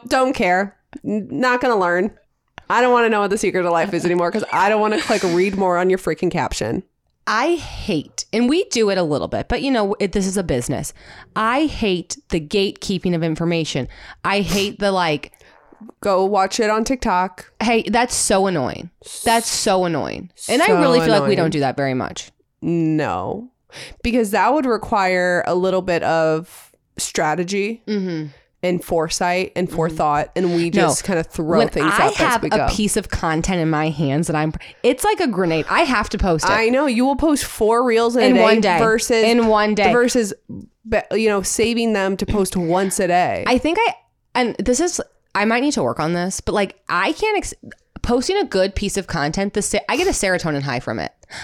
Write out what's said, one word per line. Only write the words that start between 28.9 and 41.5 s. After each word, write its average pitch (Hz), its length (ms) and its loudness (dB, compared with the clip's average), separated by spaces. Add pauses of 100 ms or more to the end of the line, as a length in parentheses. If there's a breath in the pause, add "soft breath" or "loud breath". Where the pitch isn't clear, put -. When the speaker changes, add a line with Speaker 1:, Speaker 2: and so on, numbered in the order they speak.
Speaker 1:
and 180 100 0
Speaker 2:
Mm-hmm. - 100 -10
Speaker 1:
forethought, 156 600 0
and 175 180 0
we 170 160 0
Speaker 2:
No. 190 120 2
Speaker 1:
just - 220 0
kinda 170 180 -2
throw 165 360 -2
Speaker 2:
When 226 100 4
Speaker 1:
things - 240 -2
Speaker 2:
I 247 140 4
Speaker 1:
up 453 60 0
as - 40 -8
Speaker 2:
have 247 260 0
Speaker 1:
we - 80 -4
Speaker 2:
a 214 60 0
Speaker 1:
go. 139 140 0
Speaker 2:
piece 208 260 -2
of 202 140 -4
content 170 500 -2
in 156 80 0
my 156 220 0
hands 147 380 0
that 160 80 -2
I'm, 156 180 -2 (280 loud breath)
it's 262 220 2
like 415 160 2
a 339 60 0
grenade. 170 420 0
I 233 140 2
have 247 280 0
to 214 80 -4
post 165 280 2
it. 190 40 2
Speaker 1:
I 226 200 2
know. 269 160 2
You 247 180 2
will 277 120 2
post 294 280 2
four 226 400 2
reels 233 320 2
in 226 60 4
Speaker 2:
In 254 100 6
Speaker 1:
a - 40 6
day 220 60 4
Speaker 2:
one 220 200 6
day. 175 160 2
Speaker 1:
versus 226 440 2
Speaker 2:
In 233 260 4
one 214 260 2
day. 202 180 4
Speaker 1:
versus, 240 400 2 (560)
be-, 214 120 2 (120)
you 220 160 2
know, 202 140 2
saving 226 500 0